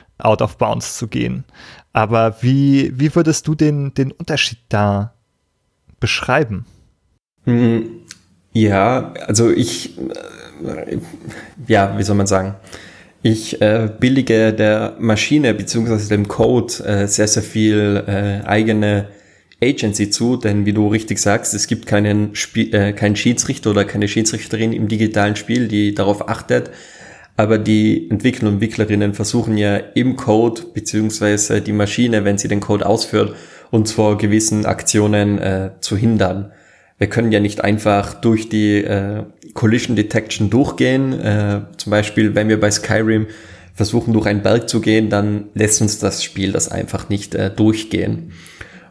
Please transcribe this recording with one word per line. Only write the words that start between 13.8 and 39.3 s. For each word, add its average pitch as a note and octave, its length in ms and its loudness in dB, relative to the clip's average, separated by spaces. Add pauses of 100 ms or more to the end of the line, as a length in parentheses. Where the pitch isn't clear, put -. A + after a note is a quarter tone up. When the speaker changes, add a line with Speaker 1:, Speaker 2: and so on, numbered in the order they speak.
Speaker 2:
billige A#2+ 540 4
der G#2+ 460 0
Maschine A2+ 560 2
beziehungsweise G#2+ 540 -2
dem G#2 200 2
Code, A#2+ 560 0
äh, G2+ 220 0
sehr, G#2 220 0
sehr G#2 140 0
viel, G#2 640 2
äh, G2+ 400 -2
eigene G#2 600 2 (540)
Agency G#2+ 480 0
zu, A#2+ 260 0
denn G#2 300 0
wie G#2 60 0
du G#2 160 2
richtig G#2 300 -2
sagst, G#2 360 0
es G2+ 120 -4
gibt A2+ 200 -4
keinen G#2 480 0
Spi-, - 380 -4
äh, G#2 200 2
keinen G#2 240 0
Schiedsrichter - 540 0
oder G2+ 140 2
keine G2+ 240 -2
Schiedsrichterin A2+ 640 -2
im G#2+ 160 -2
digitalen G#2+ 480 0
Spiel, A#2+ 320 -2
die G#2 260 0
darauf G2+ 340 0
achtet, A#2+ 420 -2 (640)
aber A2 220 4
die G#2+ 520 2
Entwickler A2 380 0
und G2+ 60 2
Entwicklerinnen G#2 600 0
versuchen A2 420 -2
ja G#2 200 2
im B2 400 -2
Code A2+ 460 2 (120)
beziehungsweise G#2+ 840 0
die G#2 120 -6
Maschine, G#2 520 0
wenn G2+ 140 0
sie - 100 -4
den G#2 120 0
Code G2+ 260 0
ausführt, G#2 480 0 (360)
uns A2 220 2
vor G#2+ 240 2
gewissen G#2+ 480 0
Aktionen, G#2 760 0
äh, F#2+ 320 -2 (100)
zu - 160 -4
hindern. G2+ 560 0 (460)
Wir G2 100 0
können A#2 240 0
ja G#2 80 4
nicht G#2 220 -2
einfach G#2 520 0
durch A2+ 340 0
die, G#2 340 2
äh, G2+ 420 -4 (300)